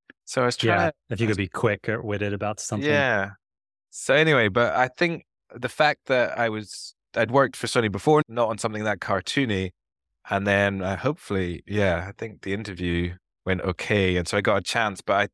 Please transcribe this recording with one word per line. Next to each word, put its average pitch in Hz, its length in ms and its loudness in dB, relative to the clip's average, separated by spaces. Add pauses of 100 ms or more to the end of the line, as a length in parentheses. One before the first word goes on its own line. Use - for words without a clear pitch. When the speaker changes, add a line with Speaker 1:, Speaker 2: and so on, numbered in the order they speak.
(240)
Speaker 1:
So - 180 -2
I 123 40 4
was 120 120 0
trying 107 220 2
Speaker 2:
Yeah, - 80 2
Speaker 1:
to - 60 -2 (180)
Speaker 2:
if 104 80 -6
you 117 60 0
Speaker 1:
I - 20 0
Speaker 2:
could 104 40 0
Speaker 1:
was 98 60 0
Speaker 2:
be 98 100 -2
quick - 420 -2
or 110 120 -4
witted 104 320 -4
about 104 260 -6
something. 117 280 -4
Speaker 1:
Yeah. 123 440 0 (600)
So - 240 0
anyway, 147 320 6
but 104 280 2
I 127 120 2
think 170 380 -2 (300)
the 120 140 -6
fact 147 380 0
that 120 300 0
I 117 120 0
was, - 460 -10 (200)
I'd 110 160 2
worked 131 240 4
for - 120 -6
Sony 110 240 2
before, 151 360 2
not 117 220 -2
on 113 80 -6
something 107 280 -4
that 104 140 -2
cartoony, 98 720 -2 (580)
and 101 180 0
then, 98 340 4
uh, 92 160 -4
hopefully, 95 680 -4
yeah, 95 420 0
I - 40 -16
think 107 280 -12
the 98 120 -6
interview 87 600 -4 (320)
went 92 160 -2
okay, 95 560 0
and 87 100 -2
so 101 100 -2
I 104 40 0
got 101 160 2
a 98 60 -2
chance. 107 380 -2
But 104 120 0
I, 101 200 2